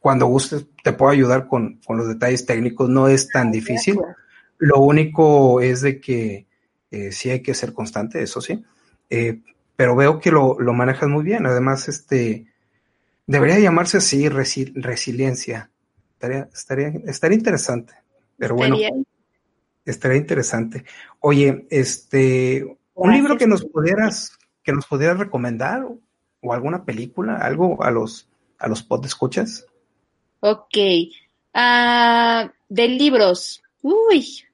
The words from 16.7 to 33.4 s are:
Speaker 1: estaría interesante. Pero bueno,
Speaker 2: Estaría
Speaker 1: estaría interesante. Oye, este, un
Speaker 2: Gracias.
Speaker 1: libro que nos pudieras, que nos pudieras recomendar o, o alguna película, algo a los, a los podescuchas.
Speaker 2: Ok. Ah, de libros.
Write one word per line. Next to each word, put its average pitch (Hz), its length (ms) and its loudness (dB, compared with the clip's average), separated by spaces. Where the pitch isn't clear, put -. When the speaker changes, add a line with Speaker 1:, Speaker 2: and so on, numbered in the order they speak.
Speaker 1:
estaría 165 320 0
interesante. 135 560 -4
Pero 117 200 -4
bueno, 131 200 2
Speaker 2:
Estaría 220 260 -4
Speaker 1:
estaría 131 320 0
interesante. 131 680 -4
Oye, 139 500 2
este, 131 960 0
un - 140 -18
Speaker 2:
Gracias. 226 140 8
Speaker 1:
libro 285 160 2
que 247 80 4
nos 202 180 2
pudieras, 196 760 -4
que 147 100 -4
nos 143 140 -4
pudieras 156 320 0
recomendar 131 680 -6
o, 240 140 -14
o 120 100 -6
alguna 147 320 -6
película, 135 540 -8
algo 160 440 -2
a - 80 0
los, 113 380 -6
a - 100 -8
los 110 140 -6
podescuchas. - 840 -6
Speaker 2:
Ok. 208 360 -2
Ah, 240 1000 2
de 233 200 0
libros. 247 760 2